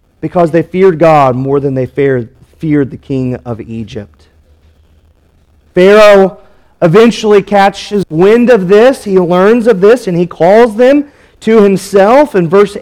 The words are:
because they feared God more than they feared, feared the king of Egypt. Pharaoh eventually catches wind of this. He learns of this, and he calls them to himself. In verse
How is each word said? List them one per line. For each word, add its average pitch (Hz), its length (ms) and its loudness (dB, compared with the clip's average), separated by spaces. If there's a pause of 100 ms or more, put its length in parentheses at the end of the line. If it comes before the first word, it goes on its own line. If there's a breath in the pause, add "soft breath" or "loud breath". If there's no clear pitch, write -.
(200)
because 165 300 -4
they 165 120 -2
feared 180 360 -2
God 151 360 2
more 135 260 -4
than 135 140 -6
they 131 120 -4
feared, 127 480 -4 (240)
feared 147 320 -4
the 160 80 -18
king 131 380 -8
of 117 240 -12
Egypt. 107 680 -16 (1400)
Pharaoh 196 720 4 (400 soft breath)
eventually 208 600 2
catches 196 680 -2
wind 208 400 2
of 190 180 0
this. 226 360 2
He 190 140 -2
learns 185 480 0
of 214 140 0
this, 220 260 2
and 175 120 -4
he 175 80 -2
calls 208 500 0
them 277 340 0 (300 soft breath)
to 220 220 2
himself. 202 720 0
In 180 140 -2
verse 202 340 0